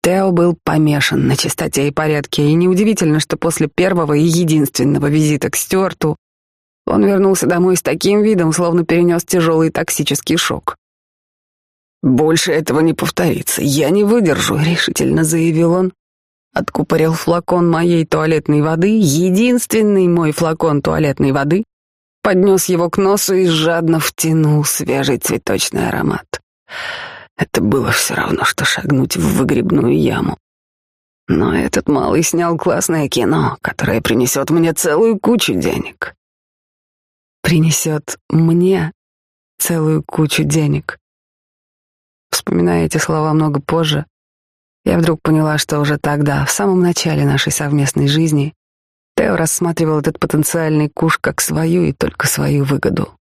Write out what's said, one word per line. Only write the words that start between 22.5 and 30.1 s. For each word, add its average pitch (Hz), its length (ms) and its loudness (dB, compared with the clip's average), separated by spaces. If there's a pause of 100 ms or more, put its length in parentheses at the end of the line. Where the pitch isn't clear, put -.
его 175 240 0
к - 80 -4
носу 196 380 0
и 185 100 2
жадно 165 540 0
втянул 151 680 0
свежий 139 540 -2
цветочный - 680 -4
аромат. - 520 -4 (1000)
Это - 180 -2
было 110 300 0
все - 240 -4
равно, - 320 -4
что - 200 -4
шагнуть - 520 -2
в - 200 0
выгребную 131 640 2
яму. - 380 -2 (920)